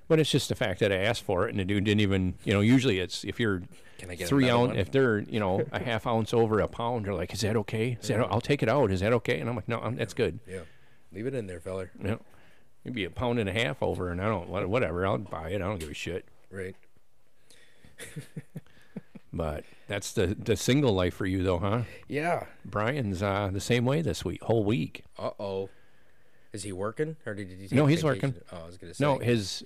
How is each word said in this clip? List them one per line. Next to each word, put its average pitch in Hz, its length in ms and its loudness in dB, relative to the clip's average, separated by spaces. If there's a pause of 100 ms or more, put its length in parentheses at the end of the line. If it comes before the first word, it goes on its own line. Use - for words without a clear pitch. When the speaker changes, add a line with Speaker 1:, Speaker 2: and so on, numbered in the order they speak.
Speaker 1:
But 160 120 6
it's 147 100 2
just - 200 2
the - 60 -2
fact 95 260 0
that 104 100 6
I 98 60 4
asked 107 260 0
for 98 240 2
it, - 20 -6
and 110 100 -2
the 92 60 0
dude 101 200 2
didn't 107 160 6
even, 95 420 2
you 104 100 2
know, 101 80 6
usually 117 380 6
it's, - 240 -6
if 104 160 -4
you're 98 240 2 (340)
Speaker 2:
Can 90 140 -14
I 90 40 -10
get 87 120 -6
Speaker 1:
three 135 160 6
Speaker 2:
another 120 160 6
Speaker 1:
ounce, 123 120 6
Speaker 2:
one? 120 60 -2
Speaker 1:
if 95 140 0
they're, 123 300 4
you - 180 -4
know, 98 280 2
Speaker 2:
<laughs> - 40 -10
Speaker 1:
a 101 80 -4
half 110 260 -2
ounce 113 300 0
over 110 240 4
a 82 80 2
pound, 117 380 -4
they're 98 100 -2
like, 90 180 -4
"Is 98 80 -6
that 110 140 0
okay? 113 440 -2
Is - 100 -4
that, 113 100 2
Speaker 2:
Yeah. 120 100 2
Speaker 1:
I'll 107 120 2
take 147 200 0
it 113 80 2
out. 123 220 4
Is 92 80 0
that 107 140 2
okay?" 123 260 0
And 123 100 -4
I'm 123 60 -4
like, 113 140 -6
"No, 117 100 -2
I'm, 113 160 -4
that's 117 180 -4
good." 104 340 0
Speaker 2:
Yeah. 92 120 -10 (540)
Leave 104 120 -8
it 135 80 -4
in 113 140 -6
there, 90 140 -10
feller. 95 280 -6 (140)
Speaker 1:
Yeah. 101 140 -2 (680)
Maybe 117 220 -4
a 82 40 -6
pound 120 300 -2
and 98 100 0
a 92 40 -2
half 127 280 0
over, 90 300 -2
and 87 100 -4
I 98 40 0
don't, 90 240 -2
wha-, 92 180 -2
whatever. 92 400 0
I'll 113 100 0
buy 92 320 -8
it. 98 60 -2
I 92 100 -2
don't 101 140 -4
give 78 100 -8
a 73 60 -12
shit. 85 300 -6 (260)
Speaker 2:
Right. 95 240 -10 (1200)
<laughs> - 80 -14 (1300)
Speaker 1:
But 80 320 -4 (220)
that's 101 260 -6
the, 95 140 2
the 107 280 0
single 127 380 4
life 90 220 4
for 104 100 -4
you, 95 180 0
though, 90 160 2
huh? 104 220 0 (260)
Speaker 2:
Yeah. 156 380 -2 (180)
Speaker 1:
Brian's, 107 580 0
uh, 101 300 2
the 98 80 -2
same 120 240 2
way 139 180 2
this 127 220 -2
week, - 200 -4
whole 113 200 4
week. 117 400 -2 (160)
Speaker 2:
Uh-oh. 98 500 -6 (840)
Is 98 100 -10
he 101 80 -6
working, 113 540 -4
or 110 80 -6
did 98 160 -10
he 90 80 -14 (100)
take - 60 -2
Speaker 1:
No, 147 120 6
he's 156 160 4
Speaker 2:
vacation? 139 280 0
Speaker 1:
working. - 120 -8 (120)
Speaker 2:
Oh, 85 100 -10
I - 20 -14
was 87 120 -16
gonna 85 160 -16
say. 135 100 -2
Speaker 1:
No, 139 140 2
his, 113 480 0